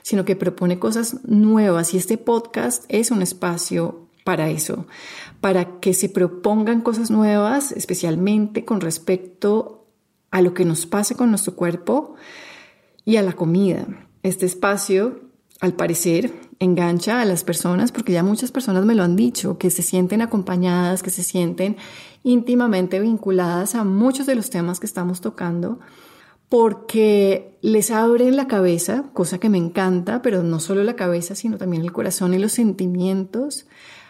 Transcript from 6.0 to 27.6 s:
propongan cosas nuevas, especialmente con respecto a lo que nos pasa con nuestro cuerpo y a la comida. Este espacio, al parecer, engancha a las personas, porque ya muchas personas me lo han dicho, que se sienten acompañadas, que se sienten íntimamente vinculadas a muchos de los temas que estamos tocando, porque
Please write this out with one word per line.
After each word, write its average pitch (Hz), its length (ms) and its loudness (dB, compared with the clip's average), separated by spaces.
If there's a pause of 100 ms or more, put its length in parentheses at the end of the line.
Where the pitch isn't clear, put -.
propongan 208 720 0
cosas 226 300 -2
nuevas, 214 600 2
especialmente 202 920 -2
con 208 160 -2
respecto 185 1080 -2 (460)
a 185 100 4
lo 175 100 4
que 180 120 0
nos 165 220 0
pasa 208 280 -2
con 240 160 2
nuestro 196 240 -2
cuerpo 180 640 -2 (880)
y 220 120 2
a 208 60 4
la 180 120 0
comida. 175 520 2 (360)
Este 185 220 -2
espacio, 196 760 0 (400)
al 180 140 0
parecer, 170 600 0 (240)
engancha 180 640 2
a 233 40 2
las 180 200 0
personas, 180 480 0
porque 214 200 -2
ya 170 100 2
muchas 214 280 0
personas 202 340 0
me 233 100 4
lo 196 100 4
han 175 120 2
dicho, 202 400 0
que 180 140 0
se 175 120 -2
sienten 185 380 0
acompañadas, 185 840 0
que 185 80 -6
se 180 120 -6
sienten 180 540 -2 (460)
íntimamente 233 760 2
vinculadas 190 760 0
a 226 100 0
muchos 254 420 2
de 269 80 2
los 220 160 -4
temas 175 300 -4
que 214 60 -8
estamos 180 340 -4
tocando, 175 580 -6 (720)
porque 214 1120 2